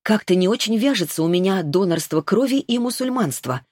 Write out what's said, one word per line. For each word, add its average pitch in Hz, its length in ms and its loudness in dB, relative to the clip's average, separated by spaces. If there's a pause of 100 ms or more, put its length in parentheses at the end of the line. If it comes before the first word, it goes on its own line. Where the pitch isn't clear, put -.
«Как-то 208 320 2
не 185 140 4
очень 220 280 0
вяжется 208 460 0
у 160 60 2
меня 180 340 2
донорство 160 600 0
крови 240 340 0
и 240 220 -2
мусульманство. 233 800 -4 (120)